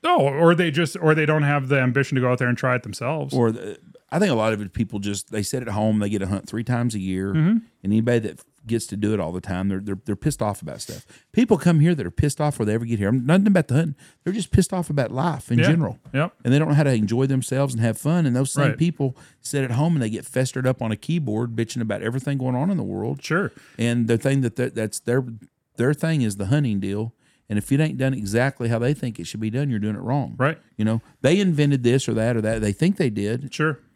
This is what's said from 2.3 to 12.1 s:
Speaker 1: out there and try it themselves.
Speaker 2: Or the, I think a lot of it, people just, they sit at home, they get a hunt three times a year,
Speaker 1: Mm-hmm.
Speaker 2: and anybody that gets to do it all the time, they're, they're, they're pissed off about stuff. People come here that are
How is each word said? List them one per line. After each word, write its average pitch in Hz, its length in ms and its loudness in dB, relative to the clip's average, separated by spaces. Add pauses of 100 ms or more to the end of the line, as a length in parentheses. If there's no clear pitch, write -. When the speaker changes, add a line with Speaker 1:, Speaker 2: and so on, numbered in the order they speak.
Speaker 1:
out 127 60 2
there 123 100 0
and 123 100 0
try 127 180 0
it 123 80 -4
themselves. 135 500 -6
Speaker 2:
Or 117 180 4
the, 101 260 -10 (340)
I 156 80 0
think 196 120 4
a 127 40 2
lot 110 180 2
of 104 80 -4
it, 98 100 -10
people 107 280 -4
just, 101 320 -6
they 107 120 -2
sit 127 200 -4
at 113 60 -10
home, 107 300 2
they 104 80 0
get 101 140 -2
a 95 60 -4
hunt 98 200 -4
three 113 160 -6
times 120 320 -2
a 104 40 -4
year, 95 340 -4
Speaker 1:
Mm-hmm. 156 160 2
Speaker 2:
and 220 120 2 (220)
anybody 113 360 2
that 110 200 -8 (280)
gets 113 200 -2
to 101 80 -8
do 104 180 0
it 104 60 -2
all 82 120 -4
the 90 100 -8
time, 92 280 -4
they're, 95 120 -2
they're, 101 240 -6
they're 104 100 -4
pissed - 260 -4
off 104 200 -4
about 64 200 -12
stuff. - 240 -14 (280)
People 233 240 4
come 165 220 4
here 165 160 6
that 117 100 -6
are 87 60 -6